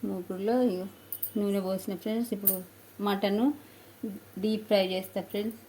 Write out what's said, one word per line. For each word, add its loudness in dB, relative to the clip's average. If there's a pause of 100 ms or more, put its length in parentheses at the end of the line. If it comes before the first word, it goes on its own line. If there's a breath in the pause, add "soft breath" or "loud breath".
మూకుడులో -2 (160)
ఇగో -2 (500)
నూనె 2
పోసిన -2
ఫ్రెండ్స్. -2
ఇప్పుడు 0 (500)
మటన్ 2 (1040 loud breath)
డీప్ 0
ఫ్రై 6 (120)
చేస్తా -4 (100)
ఫ్రెండ్స్. -4